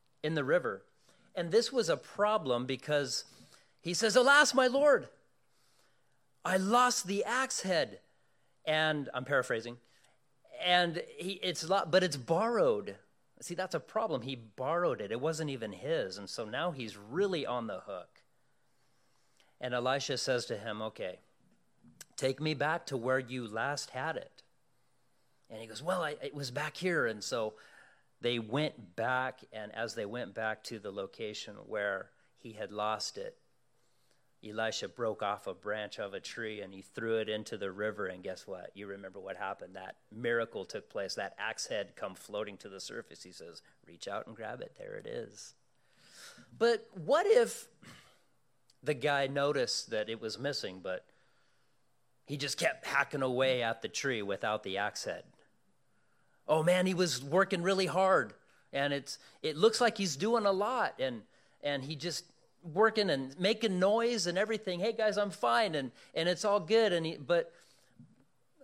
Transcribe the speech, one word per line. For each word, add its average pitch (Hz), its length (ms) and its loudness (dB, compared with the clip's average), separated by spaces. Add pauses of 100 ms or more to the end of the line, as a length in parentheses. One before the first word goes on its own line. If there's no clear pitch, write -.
(240)
In 160 120 0
the 147 100 2
river. 127 380 2 (520)
And 170 160 -2
this 233 200 4
was 226 180 2
a 147 80 4
problem 160 680 2
because 135 600 -2 (560)
he 170 120 -4
says, 214 220 4
"Alas, 277 380 8
my 254 140 6
lord, 269 420 6 (1400)
I 180 100 2
lost 233 520 4
the 202 180 0
axe 254 360 -2
head." 151 380 0 (680)
And 156 480 2
I'm 127 120 -4
paraphrasing. 120 500 0 (880)
And 175 400 4 (140)
he, 175 140 -6 (120)
it's 165 240 -2
lo-, 190 180 2
but 180 180 6
it's 156 120 0
borrowed. 139 800 2 (460)
See, 170 140 -10
that's 185 200 -4
a 151 60 0
problem. 190 400 -2
He 127 160 -6
borrowed 127 640 0
it. 101 100 -4
It 117 80 -2
wasn't 156 300 -2
even 113 240 -4
his. 104 440 -2
And 101 120 -12
so 117 160 -6
now 139 260 -4
he's 113 240 -8
really 147 500 -2
on 117 220 -2
the 92 140 -6
hook. 90 260 -10 (1500)
And 123 140 -6
Elisha 131 440 0
says 123 280 0
to 113 120 -6
him, 107 240 -6
"Okay, 101 380 -8 (960)
take 135 240 -2
me 156 140 0
back 151 320 0
to 143 100 -6
where 131 240 2
you 123 280 -6
last 123 420 -4
had 139 260 -4
it." - 280 -12 (1040)
And 110 100 -12
he 113 80 -12
goes, 110 160 -12
"Well, 180 180 -2
I, 151 200 -4
it 139 120 -8
was 139 180 -8
back 147 260 -6
here." 170 280 2
And 107 160 -2
so 110 340 -2 (640)
they 120 180 0
went 113 560 -2
back, 127 440 -2 (120)
and 107 240 -10
as 110 200 -4
they 110 100 -4
went 107 280 -8
back 110 320 -4
to 113 140 -8
the 101 120 -8
location 104 640 -8 (120)
where 101 420 -2 (280)
he 113 160 -16
had 107 180 -8
lost 104 460 -4
it, 98 200 -10 (1080)
Elisha 110 400 -4
broke 110 360 -4
off 101 240 -2
a 95 60 -6
branch 104 460 -6
of 101 140 -6
a 98 60 -8
tree 107 420 -8
and 95 120 -12
he 95 80 -14
threw 113 360 -2
it 110 120 0
into 107 280 -4
the 98 140 -4
river, 104 360 -4
and 92 160 -8
guess 92 220 -8
what? 92 280 -10
You 101 140 -12
remember 98 320 -12
what 95 180 -10
happened. 95 380 -8
That 95 200 -12 (160)
miracle 113 540 -2
took - 240 -12
place. 98 260 -6
That 98 220 -6
axe 110 300 -6
head 101 280 -4
come 95 200 -8
floating 104 420 -6
to - 120 -14
the 98 120 -12
surface. - 420 -12
He 90 80 -18
says, 85 300 -16 (260)
"Reach 85 200 -14
out 101 200 -6
and 113 80 -16
grab 113 260 -10
it. - 160 -14
There - 180 -12
it - 120 -10
is." 104 460 -10 (1040)
But 226 360 2
what 214 320 2
if 240 420 4 (1160)
the 147 100 0
guy 139 340 2
noticed 139 640 0
that 110 180 0
it 113 100 -6
was 107 180 -6
missing, 104 460 -6
but 92 220 -6 (1200)
he 143 100 -6
just 135 220 -6
kept 151 280 -2
hacking 139 360 0
away 127 420 4
at 113 180 -2
the 110 60 -6
tree 123 340 -2
without 104 420 -2
the 95 140 -4
axe 101 280 -2
head? 87 180 -6 (1200)
Oh 156 160 4
man, 180 220 4
he 185 80 4
was 160 300 0
working 180 380 2
really 190 240 2
hard, 165 480 4 (400)
and 139 180 0
it's, 139 280 -6 (220)
it 156 140 -2
looks 220 240 6
like 240 180 4
he's 170 200 -2
doing 214 280 2
a 202 60 6
lot, 208 480 0
and, 123 220 -2 (400)
and 143 220 -2
he 151 120 -8
just 160 300 -6 (360)
working 208 480 4
and 135 300 0
making 196 400 2
noise 220 480 4
and 175 100 0
everything. 202 420 0
"Hey 214 140 2
guys, 214 240 2
I'm 208 140 2
fine," 233 440 4
and, 135 160 -2 (220)
and 165 140 2
it's 180 180 0
all 202 140 4
good. 202 340 4
And 165 120 0
he, 160 120 -4
but 170 360 0 (1120)